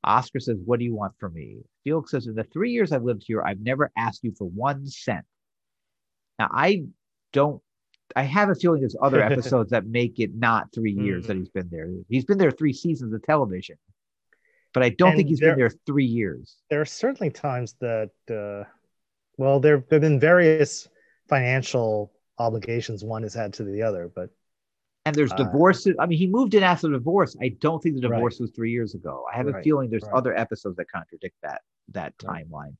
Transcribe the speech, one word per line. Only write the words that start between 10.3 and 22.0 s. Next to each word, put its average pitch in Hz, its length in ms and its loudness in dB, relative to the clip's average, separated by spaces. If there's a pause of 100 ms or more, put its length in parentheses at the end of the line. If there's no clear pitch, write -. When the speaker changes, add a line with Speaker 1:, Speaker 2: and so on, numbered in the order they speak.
Speaker 1:
not 113 380 0
three 110 200 -2
years 98 340 -2
that 107 60 -2
Speaker 2:
Mm-hmm. 92 80 -2
Speaker 1:
he's 87 80 -10
been 92 200 -6
there. 82 200 -10 (200)
He's 123 160 0
been 202 120 2
there 170 140 4
three 143 220 -2
seasons 127 400 -4
of 110 100 -8
television, 101 540 -2 (960)
but 127 100 4
I 123 60 4
don't 175 200 6
Speaker 2:
And 156 80 4
Speaker 1:
think 151 120 2
he's 151 100 2
been 156 180 4
Speaker 2:
there, 120 120 4
Speaker 1:
there - 160 -8
three 139 200 2
years. 107 520 -4 (120)
Speaker 2:
there 151 120 0
are 151 40 -2
certainly 220 460 -4
times 123 500 -6
that, 113 300 -4 (200)
uh, 104 360 -8 (720)
well, 139 220 4
there, 147 180 6 (120)
there 160 80 6
have 147 40 6
been 151 180 4
various 160 680 4 (400)
financial 123 840 0 (260)